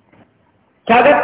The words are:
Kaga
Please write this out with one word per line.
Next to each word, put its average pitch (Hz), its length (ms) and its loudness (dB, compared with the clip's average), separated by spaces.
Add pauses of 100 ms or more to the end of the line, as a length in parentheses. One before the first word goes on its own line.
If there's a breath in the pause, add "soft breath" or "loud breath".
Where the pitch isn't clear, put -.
(880)
Kaga 247 260 0 (100)